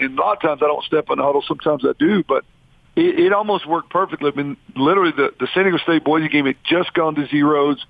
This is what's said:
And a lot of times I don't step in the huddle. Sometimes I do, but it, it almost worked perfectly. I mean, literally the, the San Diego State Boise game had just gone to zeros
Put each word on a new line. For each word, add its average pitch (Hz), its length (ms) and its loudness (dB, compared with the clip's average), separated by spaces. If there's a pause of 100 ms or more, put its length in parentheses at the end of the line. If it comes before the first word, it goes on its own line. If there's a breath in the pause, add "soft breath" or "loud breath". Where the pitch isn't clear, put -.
And 135 160 -4
a 143 60 0
lot 208 140 0
of - 60 -12
times 151 200 0
I 147 40 4
don't 147 180 -2
step 151 260 -2
in 139 80 -2
the 135 60 0
huddle. 143 180 0
Sometimes 147 420 -2
I 131 140 0
do, 175 240 2
but 131 220 -2 (500)
it, 170 240 2
it 180 140 4
almost 202 340 0
worked 160 240 -4
perfectly. 175 420 -2
I 131 80 -10
mean, 143 160 -6 (200)
literally 170 340 4
the, 135 300 0
the 123 120 -2
San 185 120 2
Diego 180 140 2
State 160 260 0
Boise 156 240 0
game 143 180 0
had 131 160 -2
just 170 320 -2
gone 160 220 0
to 143 100 -2
zeros 147 640 2